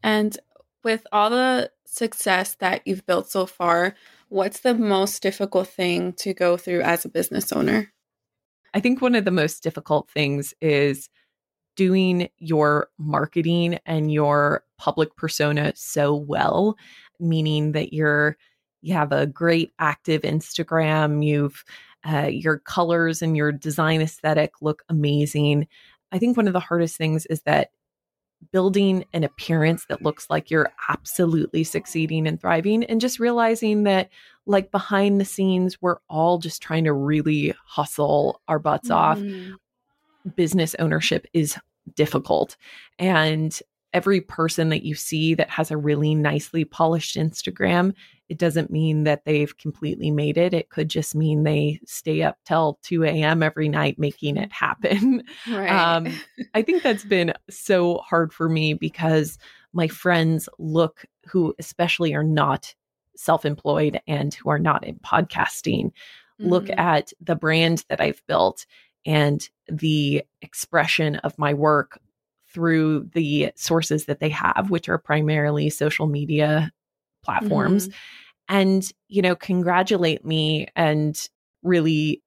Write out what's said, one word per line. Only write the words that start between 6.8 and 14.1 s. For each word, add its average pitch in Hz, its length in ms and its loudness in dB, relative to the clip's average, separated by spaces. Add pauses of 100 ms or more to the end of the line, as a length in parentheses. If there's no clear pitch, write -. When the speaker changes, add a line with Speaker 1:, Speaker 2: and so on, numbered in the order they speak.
Speaker 1:
as 170 220 0
a - 40 -12
business 190 440 -4
owner? - 400 0 (800)
Speaker 2:
I 202 60 0
think 247 200 0
one 247 140 2
of 214 100 2
the 196 60 2
most 160 320 0
difficult 151 480 -2
things 143 500 -2
is 143 480 0 (680)
doing 185 520 2 (100)
your 151 500 2 (100)
marketing 165 880 0
and 156 260 0